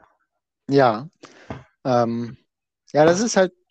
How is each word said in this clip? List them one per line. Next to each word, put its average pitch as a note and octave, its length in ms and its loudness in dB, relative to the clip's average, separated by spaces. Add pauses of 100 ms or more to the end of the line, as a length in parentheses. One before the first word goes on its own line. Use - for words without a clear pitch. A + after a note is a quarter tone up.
(680)
Ja. C3+ 400 2 (760)
Ähm, A#2+ 540 -4 (540)
ja, D3 120 2
das F3 160 2
ist A#3 160 -4
halt, F#3 160 2 (180)